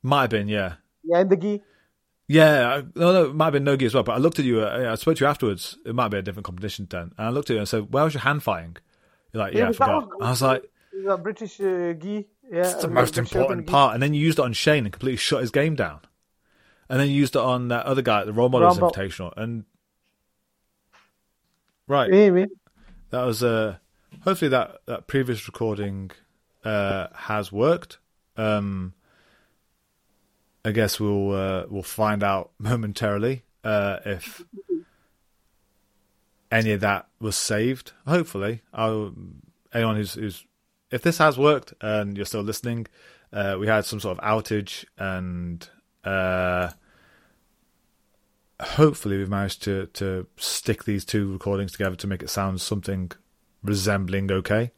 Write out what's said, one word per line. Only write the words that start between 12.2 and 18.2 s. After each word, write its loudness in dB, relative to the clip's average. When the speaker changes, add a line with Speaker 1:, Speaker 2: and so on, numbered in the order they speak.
Speaker 2:
Yeah, 0
Speaker 1:
"It's 0
the -
Speaker 2:
it -6
was -4
a -2
Speaker 1:
most 2
Speaker 2:
British -2
Speaker 1:
important 2
Speaker 2:
Open -12
gi. -8
Speaker 1:
part," 6
and 0
then 2
you 2
used 4
it 2
on -2
Shane 2
and -4
completely -4
shut 0
his -2
game 2
down. -4
And 2
then 4
you 2
used 2
it 4
on 0
that 0
other 2
guy 4